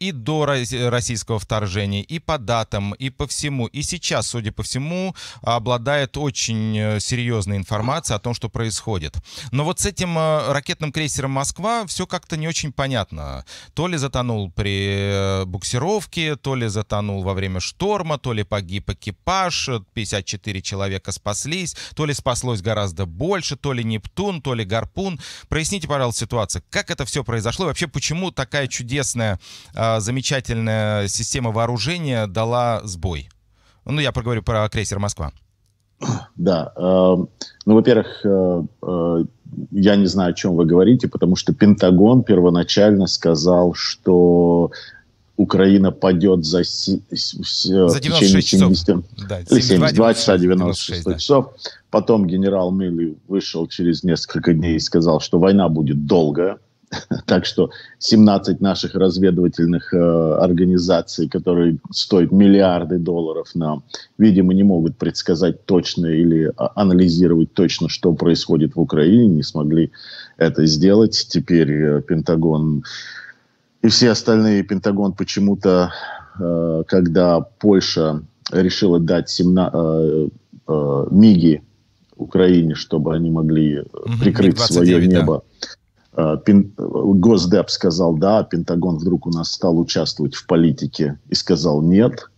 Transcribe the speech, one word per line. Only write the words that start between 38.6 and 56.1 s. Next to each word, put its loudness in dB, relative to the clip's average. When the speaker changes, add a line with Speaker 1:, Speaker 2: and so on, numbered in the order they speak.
Speaker 2:
э, -2
я 4
не 4
знаю, 0
о -4
чём -2
вы 2
говорите, 4
потому 0
что -2
Пентагон 6
первоначально 4
сказал, 2
что 2
Украина 4
падёт 2
за 0
си-, -4
с-, -8
с-, -4
Speaker 1:
За 4
Speaker 2:
в -4
течение 0
Speaker 1:
девяносто 6
шесть -4
часов. 2
Speaker 2:
семидесяти -4
Speaker 1:
Да, -10
Speaker 2:
или 2
Speaker 1:
семьдесят -2
два 4
Speaker 2:
семьдесят 2
два 4
часа, -4
Speaker 1:
часа, 2
Speaker 2:
девяносто 2
шестой -6
Speaker 1:
да. -6
Speaker 2:
часов. 2
Потом 2
генерал 0
Милли -2
вышел -4
через -2
несколько 0
дней 0
и -2
сказал, 2
что 0
война 4
будет 0
долгая. 2